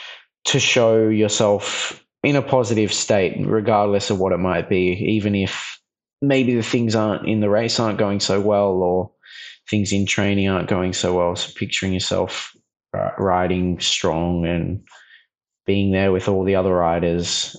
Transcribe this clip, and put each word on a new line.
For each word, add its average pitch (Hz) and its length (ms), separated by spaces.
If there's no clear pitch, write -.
to - 140
show 113 500
yourself 104 920
in 143 140
a 135 60
positive 110 500
state, 95 520
regardless 104 680
of 101 80
what 95 140
it 87 60
might 87 300
be, 92 240
even 104 180
if - 440
maybe 131 320
the 113 80
things 117 320
aren't 107 340
in 107 120
the 104 100
race 113 300
aren't 107 180
going 101 220
so 101 200
well, 101 300
or 90 280
things 104 240
in 98 140
training 101 420
aren't 92 200
going 92 240
so 90 220
well. 87 220
So - 200
picturing - 360
yourself, 92 600
uh, 98 220
riding 90 600
strong 85 680
and 87 340
being 98 260
there 95 180
with 92 160
all 95 180
the 98 120
other 92 180
riders. 85 840